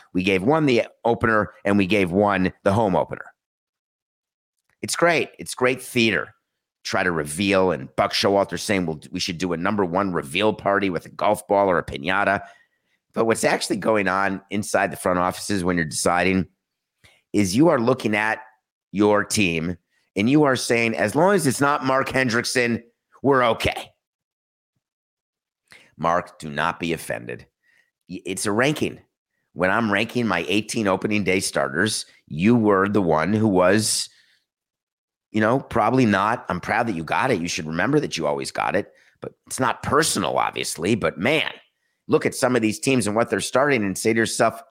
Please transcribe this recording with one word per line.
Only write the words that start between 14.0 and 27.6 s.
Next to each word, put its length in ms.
on 420
inside 420
the 60
front 220
offices 460
when 100
you're 100
deciding 640
is 240
you 100
are 120
looking 360
at 240
your 340
team, 520
and 140
you 140
are 120
saying, 400
"As 180
long 220
as 100
it's 140
not 260
Mark 220
Hendrickson, 720
we're 220
okay." 480
Mark, 420
do 100
not 300
be 140
offended. 540